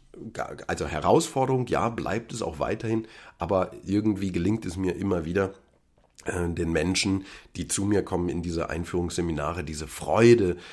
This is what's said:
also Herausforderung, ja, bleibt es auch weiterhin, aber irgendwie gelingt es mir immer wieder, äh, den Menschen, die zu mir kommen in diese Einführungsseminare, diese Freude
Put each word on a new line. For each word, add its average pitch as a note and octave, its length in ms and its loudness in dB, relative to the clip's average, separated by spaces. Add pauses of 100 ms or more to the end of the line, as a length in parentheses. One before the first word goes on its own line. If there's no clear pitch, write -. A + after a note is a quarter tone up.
(680)
also F2 180 -2
Herausforderung, B2+ 840 2
ja, D#2+ 220 2
bleibt A#2 440 -4
es A2+ 80 -6
auch D2 180 -6
weiterhin, A2 480 -2 (320)
aber F#2 320 0 (140)
irgendwie G2 480 2
gelingt F2 320 0
es F2 100 -6
mir F#2 220 -2
immer F#2 260 0
wieder, F#2+ 300 0 (720)
äh, F2 240 -2
den E2 220 -2
Menschen, F#2 540 0 (300)
die D#2+ 120 -6
zu G2+ 180 -2
mir G2+ 180 2
kommen F2 240 -2
in E2+ 140 -2
diese E2 280 -4
Einführungsseminare, E2+ 920 -2
diese D2+ 240 -8
Freude G2+ 680 6 (160)